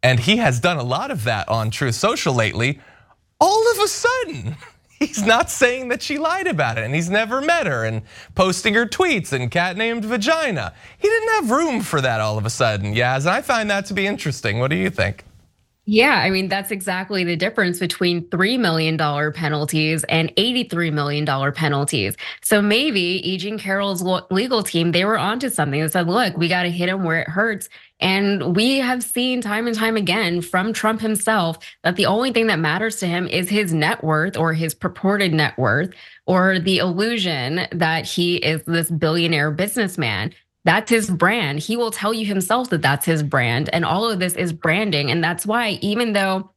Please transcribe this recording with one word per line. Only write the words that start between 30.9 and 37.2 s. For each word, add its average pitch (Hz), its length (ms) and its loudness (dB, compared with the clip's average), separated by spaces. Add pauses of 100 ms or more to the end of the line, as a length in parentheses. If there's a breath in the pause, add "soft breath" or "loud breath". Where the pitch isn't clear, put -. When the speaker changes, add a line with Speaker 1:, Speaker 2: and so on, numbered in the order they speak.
Speaker 2:
himself 208 560 0 (260 loud breath)
that 180 140 0
the 196 80 2
only 233 300 2
thing 226 140 2
that 175 100 2
matters 185 380 0
to 190 100 -4
him 175 200 -2
is 185 220 -2
his 202 240 0
net 151 320 0
worth 156 320 0
or 160 160 0
his 160 220 -2
purported 196 580 0
net 151 260 0
worth 131 360 0 (320 loud breath)
or 185 320 4
the 180 200 2
illusion 180 960 0